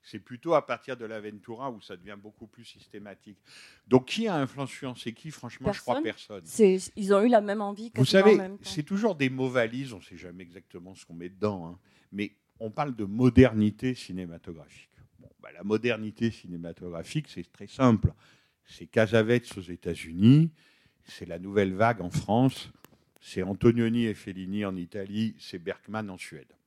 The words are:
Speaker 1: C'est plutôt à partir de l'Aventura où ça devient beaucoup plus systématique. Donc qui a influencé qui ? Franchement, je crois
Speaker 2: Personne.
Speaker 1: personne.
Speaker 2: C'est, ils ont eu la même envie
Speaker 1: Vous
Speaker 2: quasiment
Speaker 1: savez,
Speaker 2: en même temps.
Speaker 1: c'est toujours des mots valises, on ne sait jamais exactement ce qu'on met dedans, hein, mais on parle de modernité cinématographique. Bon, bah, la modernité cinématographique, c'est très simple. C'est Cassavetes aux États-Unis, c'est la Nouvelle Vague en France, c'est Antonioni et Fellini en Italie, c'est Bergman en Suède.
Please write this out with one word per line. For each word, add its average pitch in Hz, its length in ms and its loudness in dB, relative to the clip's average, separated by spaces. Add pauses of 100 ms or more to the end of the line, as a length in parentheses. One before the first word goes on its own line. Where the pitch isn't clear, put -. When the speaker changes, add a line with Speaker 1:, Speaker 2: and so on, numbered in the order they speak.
Speaker 1:
C'est - 160 -16
plutôt 123 360 -4
à 143 120 4
partir 127 300 -8
de 117 80 -12
l'Aventura 110 640 -12
où 107 100 -14
ça 95 160 -18
devient 98 240 -18
beaucoup 107 280 -20
plus 117 160 -20
systématique. 101 720 -20 (480)
Donc 127 200 6
qui 220 200 -2
a 196 80 0
influencé 131 760 -6
qui ? 151 180 -14
Franchement, 127 420 -8
je - 80 -8
crois 262 220 -2
Speaker 2:
Personne. 104 400 -8
Speaker 1:
personne. - 20 -20
Speaker 2:
C'est, 190 520 2
ils 202 180 0
ont 196 80 6
eu 240 60 4
la 233 120 8
même 208 200 -4
envie 208 340 -10
Speaker 1:
Vous - 80 2
Speaker 2:
quasiment 190 220 6
Speaker 1:
savez, 214 100 10
Speaker 2:
en - 40 4
même 196 200 -6
temps. - 100 -16
Speaker 1:
c'est 151 140 -6
toujours 196 320 0
des 139 160 0
mots 131 180 -2
valises, 123 440 -2
on 98 60 -14
ne 82 40 -18
sait 92 140 -20
jamais 90 260 -16
exactement 90 540 -18
ce - 100 -20
qu'on 85 80 -18
met 87 140 -10
dedans, 95 400 -4
hein, 87 100 -14 (320)
mais 101 220 -6 (260)
on 110 140 -8
parle 143 240 -4
de 110 80 -4
modernité 120 920 4
cinématographique. 85 960 -14 (300)
Bon, - 100 -20 (100)
bah, - 120 -20
la 87 100 -18
modernité 110 720 -2
cinématographique, 85 960 -10
c'est - 240 -16
très 101 160 -20
simple. 120 440 4 (540)
C'est - 200 -18
Cassavetes 113 680 2
aux 98 40 -10
États-Unis, 90 920 2 (540)
c'est - 220 -16
la 85 120 -10
Nouvelle 95 360 0
Vague 110 260 2
en 87 100 -6
France, - 640 0 (500)
c'est - 200 -6
Antonioni 113 640 2
et 104 80 -2
Fellini 98 500 -8
en 95 120 -4
Italie, 101 640 -6
c'est - 200 -14
Bergman 101 500 -8
en 92 80 -12
Suède. - 380 -18 (120)